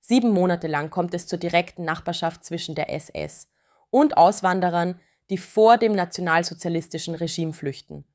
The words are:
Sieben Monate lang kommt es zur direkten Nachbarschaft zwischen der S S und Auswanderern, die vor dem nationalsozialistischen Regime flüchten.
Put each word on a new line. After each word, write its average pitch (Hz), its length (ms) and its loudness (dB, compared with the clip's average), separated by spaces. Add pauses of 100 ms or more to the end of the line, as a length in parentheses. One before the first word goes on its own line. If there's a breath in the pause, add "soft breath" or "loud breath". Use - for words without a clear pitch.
Sieben 240 300 2
Monate 180 360 2
lang 151 220 -4
kommt 175 240 -4
es 170 120 -6
zur 170 140 -6
direkten 175 460 -2
Nachbarschaft 165 580 -6
zwischen 165 320 -8
der - 180 -4
S 147 180 -8
S - 380 -10 (420)
und 285 260 4
Auswanderern, 180 840 2 (300 soft breath)
die 190 80 -4
vor 220 400 6
dem 226 160 2
nationalsozialistischen 170 1200 -2
Regime 165 380 -4
flüchten. 143 500 -10 (120)